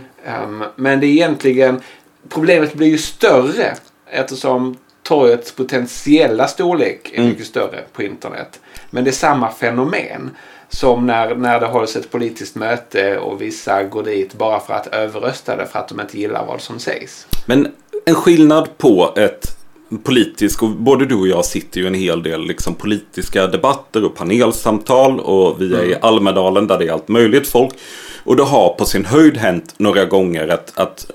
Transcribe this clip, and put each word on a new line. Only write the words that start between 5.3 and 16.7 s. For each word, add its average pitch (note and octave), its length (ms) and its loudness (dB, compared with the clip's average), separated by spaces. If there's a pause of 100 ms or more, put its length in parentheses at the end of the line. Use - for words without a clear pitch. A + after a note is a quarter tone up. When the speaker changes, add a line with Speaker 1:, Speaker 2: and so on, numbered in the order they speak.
Speaker 1:
potentiella C3 960 0
storlek E3 640 -2
är - 60 -6
Speaker 2:
Mm. A#2+ 120 4
Speaker 1:
mycket G#2+ 160 -6
större - 340 -6 (120)
på A#2 100 -10
internet. - 580 -12 (300)
Men B2 140 -4
det C3 60 0
är - 20 2
samma C3 400 0
fenomen C3 800 -4 (380)
som A#2+ 380 2
när, A2+ 280 0
när A#2+ 260 0
det A2+ 60 -2
hålls A#2 300 -2
ett - 140 -8
politiskt A#2 440 -6
möte G#2+ 640 -2
och G2 240 -8
vissa G2+ 420 -2
går G#2+ 180 -6
dit G2+ 320 -4
bara G#2+ 260 -2
för - 140 -8
att G#2+ 120 -6
överrösta A2 720 -6
det F#2+ 100 -6
för - 120 -8
att - 100 -8
de - 120 -12
inte G#2 180 -12
gillar A2 280 -6
vad A#2+ 140 -10
som A#2 180 -14